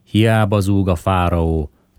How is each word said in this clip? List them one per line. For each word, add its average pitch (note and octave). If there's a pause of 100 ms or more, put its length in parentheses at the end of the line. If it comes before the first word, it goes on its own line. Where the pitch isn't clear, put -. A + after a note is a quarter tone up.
hiába G#2+
zúg G2
a F#2
fáraó, E2+ (280)